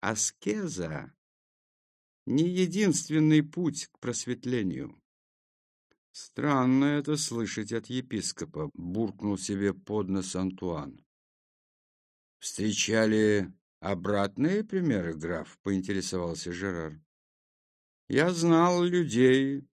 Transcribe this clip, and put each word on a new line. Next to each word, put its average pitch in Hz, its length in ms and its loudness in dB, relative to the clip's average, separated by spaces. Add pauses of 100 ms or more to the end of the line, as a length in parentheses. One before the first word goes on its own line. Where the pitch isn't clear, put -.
Аскеза — 107 1120 -4 (1120)
не 151 200 2
единственный 160 960 4
путь 151 440 -4
к - 140 -20
просветлению. 120 1000 -4 (1120)
Странно 131 720 2
это 147 320 0
слышать 113 560 -4
от 113 140 -6
епископа, 90 880 -6
буркнул 98 640 -4
себе 98 340 -2
под 98 360 -6
нос 95 260 -4
Антуан. 92 720 -6 (1400)
Встречали 107 1120 2 (260)
обратные 101 880 0
примеры, 127 500 0
граф, 80 480 -6
поинтересовался 92 920 -4
Жерар. 85 480 -6 (1080)
Я 165 240 2
знал 170 500 4
людей 135 880 4 (120)